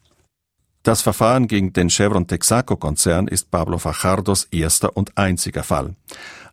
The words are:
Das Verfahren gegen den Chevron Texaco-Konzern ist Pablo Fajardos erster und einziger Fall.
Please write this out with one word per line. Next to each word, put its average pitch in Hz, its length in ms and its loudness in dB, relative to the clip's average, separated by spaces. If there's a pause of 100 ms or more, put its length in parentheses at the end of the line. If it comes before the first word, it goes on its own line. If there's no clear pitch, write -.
(840)
Das 113 180 2
Verfahren 117 460 2
gegen 101 260 0
den 87 160 2
Chevron 101 360 2
Texaco-Konzern 90 1040 0
ist - 220 -6
Pablo 85 260 -2
Fajardos 92 680 0
erster - 520 0
und 98 220 -2
einziger 95 460 -2
Fall. 73 320 -4 (560)